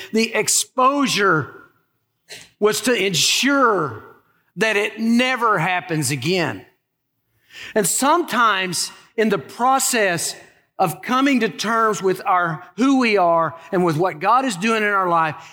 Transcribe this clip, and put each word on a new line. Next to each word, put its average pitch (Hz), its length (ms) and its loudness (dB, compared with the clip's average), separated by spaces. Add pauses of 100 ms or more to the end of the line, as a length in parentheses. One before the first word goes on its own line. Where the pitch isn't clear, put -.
(120)
The 220 220 0
exposure 208 1200 0 (1040)
was 208 220 2
to 247 120 0
ensure 202 1080 0 (540)
that 214 200 0
it 208 220 -4
never 233 640 2
happens 165 500 -2
again. 143 560 -2 (1120)
And 214 100 0
sometimes 226 1040 0 (260)
in 220 120 2
the 196 100 0
process 233 960 0 (420)
of 185 260 -2
coming 262 360 2
to 220 100 2
terms 220 540 -2
with 185 240 0
our, 175 380 0 (140)
who 262 200 4
we 226 180 2
are 165 380 2 (160)
and 180 140 2
with 160 120 2
what 165 220 -2
God 226 260 2
is 233 120 -4
doing 220 260 0
in 208 60 0
our 190 200 0
life, 165 280 0 (160)